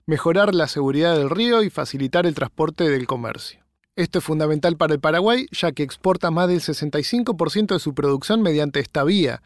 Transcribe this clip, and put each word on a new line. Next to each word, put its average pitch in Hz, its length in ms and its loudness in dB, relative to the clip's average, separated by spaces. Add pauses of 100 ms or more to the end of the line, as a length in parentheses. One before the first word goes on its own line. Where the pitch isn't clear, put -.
mejorar 175 480 2
la 160 120 2
seguridad 147 480 0
del 139 140 2
río 226 320 2
y 202 80 0
facilitar 139 560 -2
el 165 80 2
transporte 156 560 -2
del 131 160 0
comercio. 117 540 -8 (360)
Esto 175 240 -2
es 156 60 -4
fundamental 156 520 0
para 156 160 2
el 147 60 0
Paraguay, 190 520 2
ya 170 200 -2
que 143 100 -8
exporta 175 480 -2
más 170 180 2
del 180 140 0
sesenta 151 380 -4
y 143 40 -2
cinco 240 320 -2
por 160 140 -2
ciento 208 240 0
de 180 60 0
su 143 160 -6
producción 143 480 2
mediante 151 360 0
esta 143 240 -2
vía 151 420 2